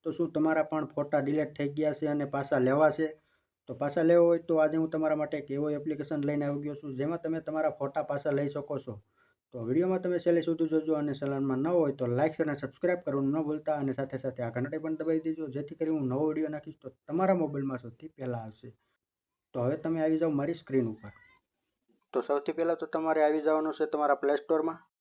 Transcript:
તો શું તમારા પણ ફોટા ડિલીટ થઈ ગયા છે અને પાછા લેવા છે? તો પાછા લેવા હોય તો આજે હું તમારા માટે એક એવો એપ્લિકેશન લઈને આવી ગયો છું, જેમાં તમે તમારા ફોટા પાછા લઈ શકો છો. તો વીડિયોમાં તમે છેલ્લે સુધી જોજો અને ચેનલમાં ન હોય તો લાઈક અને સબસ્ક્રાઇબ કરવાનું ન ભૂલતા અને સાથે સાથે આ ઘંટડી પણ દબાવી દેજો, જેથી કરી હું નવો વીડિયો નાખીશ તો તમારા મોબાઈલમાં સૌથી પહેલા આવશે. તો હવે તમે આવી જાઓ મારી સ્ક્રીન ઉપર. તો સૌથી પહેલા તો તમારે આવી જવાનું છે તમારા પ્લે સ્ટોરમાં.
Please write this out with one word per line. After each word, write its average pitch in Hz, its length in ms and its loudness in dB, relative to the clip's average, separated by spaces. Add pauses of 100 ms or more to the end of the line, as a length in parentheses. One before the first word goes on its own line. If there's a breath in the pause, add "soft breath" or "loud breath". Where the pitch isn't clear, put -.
તો 165 80 -4
શું 165 200 -2
તમારા 156 320 2
પણ 151 220 -2
ફોટા 143 340 0
ડિલીટ 147 380 0
થઈ 143 120 -2
ગયા 151 240 0
છે 151 140 -4
અને 147 180 0
પાછા 139 340 0
લેવા 143 320 6
છે? 156 300 -4 (460)
તો 131 60 -10
પાછા 143 280 -2
લેવા 170 220 8
હોય 170 160 6
તો 165 180 0
આજે 156 200 4
હું 160 120 0
તમારા 156 260 0
માટે 151 220 -4
એક 143 140 -8
એવો 147 180 -2
એપ્લિકેશન 147 540 -4
લઈને 147 220 0
આવી 143 160 -2
ગયો 147 140 -6
છું, 139 220 -10
જેમાં 160 240 -2
તમે 160 200 -4
તમારા 156 280 -2
ફોટા 139 340 -4
પાછા 143 280 -2
લઈ 143 180 0
શકો 143 300 -6
છો. 107 220 -12 (500)
તો 117 120 -10
વીડિયોમાં 180 380 2
તમે 180 180 -2
છેલ્લે 170 220 4
સુધી 165 260 0
જોજો 156 260 2
અને 147 200 -2
ચેનલમાં 139 440 -2
ન 143 100 0
હોય 160 260 2
તો 131 120 -4
લાઈક 147 360 0
અને 151 140 0
સબસ્ક્રાઇબ 175 440 -2
કરવાનું 139 320 0
ન 156 120 0
ભૂલતા 151 300 -2
અને 139 200 -2
સાથે 135 240 -6
સાથે 127 260 -6
આ 117 60 -4
ઘંટડી 131 280 -4
પણ 156 180 -4
દબાવી 160 240 0
દેજો, 160 280 -4
જેથી 143 280 -8
કરી 160 140 -2
હું 147 180 0
નવો 139 200 0
વીડિયો 151 200 0
નાખીશ 151 340 -10
તો 131 80 -14
તમારા 185 440 0
મોબાઈલમાં 139 440 0
સૌથી 123 300 -14
પહેલા 127 300 -6
આવશે. 110 400 -12 (760)
તો 127 80 -2
હવે 139 160 0
તમે 160 240 -2
આવી 160 160 4
જાઓ 160 120 2
મારી 147 240 0
સ્ક્રીન 135 340 0
ઉપર. 107 240 -10 (1000)
તો 127 80 2
સૌથી 143 300 0
પહેલા 165 240 0
તો 165 100 -6
તમારે 160 380 2
આવી 151 180 4
જવાનું 156 320 2
છે 156 120 0
તમારા 147 300 2
પ્લે 143 200 0
સ્ટોરમાં. 160 640 -2